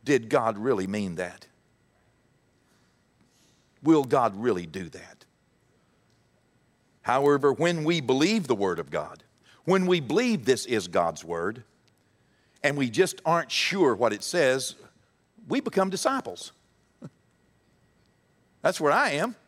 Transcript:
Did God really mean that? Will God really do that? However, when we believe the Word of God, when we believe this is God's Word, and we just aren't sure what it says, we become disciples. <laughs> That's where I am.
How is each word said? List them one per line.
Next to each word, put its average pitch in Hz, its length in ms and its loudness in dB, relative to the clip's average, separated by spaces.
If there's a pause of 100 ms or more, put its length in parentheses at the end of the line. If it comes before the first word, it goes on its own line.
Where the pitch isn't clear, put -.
Did 123 260 0
God 113 280 0
really 104 300 -2
mean 98 280 -6
that? 90 300 -10 (2500)
Will 151 200 6
God 120 320 2
really 101 300 -2
do 82 240 -12
that? - 360 -20 (1800)
However, 139 500 4
when 165 300 0
we 165 180 0
believe 147 460 2
the 123 80 2
Word 95 240 -2
of 71 100 -10
God, 76 340 -8 (420)
when 185 200 2
we 180 140 2
believe 165 460 0
this 123 200 2
is 107 220 -2
God's 85 360 -2
Word, 85 400 -6 (1000)
and 143 140 0
we 131 120 0
just 165 360 0
aren't 165 260 0
sure 160 440 2
what 110 180 0
it 101 100 -8
says, 131 520 0 (720)
we 240 140 -2
become 190 280 0
disciples. 190 640 -6 (500)
<laughs> - 80 -16 (1500)
That's 175 180 0
where 147 120 2
I 233 200 2
am. 190 240 -2 (120)